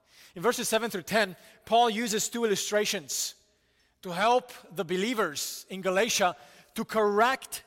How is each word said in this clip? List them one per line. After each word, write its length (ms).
In 80
verses 260
seven 220
through 140
ten, 320
Paul 240
uses 400
two 160
illustrations 920
to 80
help 420
the 100
believers 880
in 100
Galatia 560
to 100
correct 840